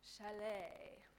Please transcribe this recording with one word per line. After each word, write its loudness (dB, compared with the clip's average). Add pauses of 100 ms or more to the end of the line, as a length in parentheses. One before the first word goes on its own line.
chalet. 0 (140)